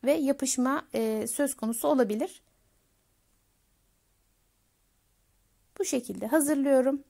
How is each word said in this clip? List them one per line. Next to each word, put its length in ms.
ve 80
yapışma, 800
e, 320
söz 280
konusu 340
olabilir. 540
Bu 60
şekilde 420
hazırlıyorum. 840